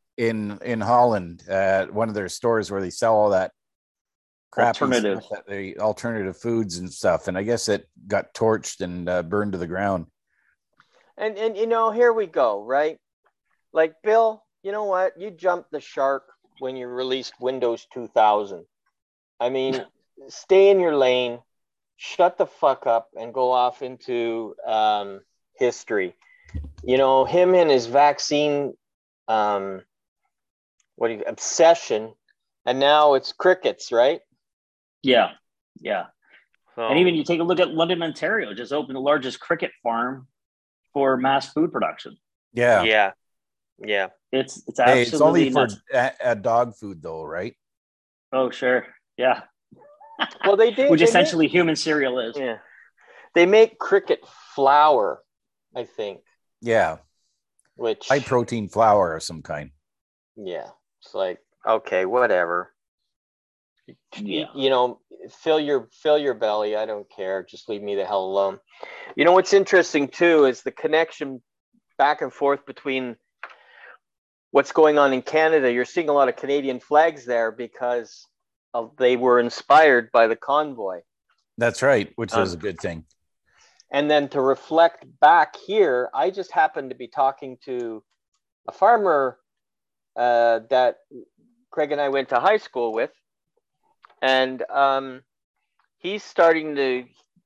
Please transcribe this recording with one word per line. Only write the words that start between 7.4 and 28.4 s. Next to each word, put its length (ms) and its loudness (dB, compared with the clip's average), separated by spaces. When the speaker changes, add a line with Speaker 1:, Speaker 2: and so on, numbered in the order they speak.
Speaker 1:
guess 260 -4
it 180 -4
got 280 -4
torched 460 -4
and, 280 -8
uh, 140 -2
burned 300 -4
to 40 -6
the 100 -8
ground. 380 -4
Speaker 3:
And, 200 -8
and, 200 -4
you 100 -2
know, 240 0
here 220 4
we 140 -4
go, 360 -2
right? 340 -2
Like, 300 0
Bill, 400 2
you 80 -10
know 140 -6
what? 340 -2
You 120 -12
jumped 400 -4
the 80 -8
shark 440 -4
when 160 -8
you 120 -10
released 520 -6
Windows 540 -4
two 140 -12
thousand. 580 0
I 100 -4
mean, 340 -4
Speaker 2:
<laughs> 220 -20
Speaker 3:
stay 400 4
in 100 6
your 160 0
lane, 440 0
shut 420 -2
the 80 0
fuck 420 -2
up, 220 0
and 140 -14
go 180 0
off 300 -2
into, 720 -8
um, 560 -2
history. 600 -4
You 140 2
know, 280 4
him 300 2
and 140 4
his 180 2
vaccine, 840 0